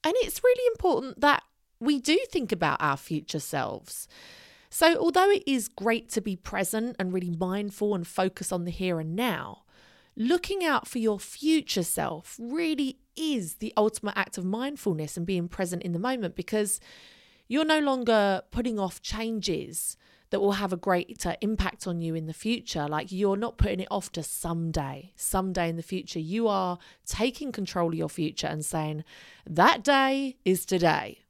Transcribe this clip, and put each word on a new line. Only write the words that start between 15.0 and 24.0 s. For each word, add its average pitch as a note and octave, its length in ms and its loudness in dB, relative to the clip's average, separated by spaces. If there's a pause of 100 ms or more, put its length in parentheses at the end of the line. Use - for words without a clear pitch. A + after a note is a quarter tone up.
and E3+ 80 -4
being F3 240 0
present F3+ 340 -4
in F3 100 -4
the E3+ 60 0
moment, A#3+ 380 -2
because G#3 420 0 (720)
you're D4 160 2
no D#4 140 4
longer A3+ 720 4
putting A#3 280 -2
off F#3+ 220 -2
changes G#3+ 960 -4 (340)
that G3 100 0
will G3+ 120 4
have G3 200 0
a F3+ 40 0
greater F3+ 640 0
impact G3+ 460 -2
on E3+ 140 -2
you E3 160 -2
in D#3+ 100 -4
the D#3+ 80 -8
future. A3 540 -2
Like, D#3 240 -4
you're G3 240 2
not A3+ 220 -6
putting G3+ 200 4
it F#3+ 140 -6
off G3 180 -4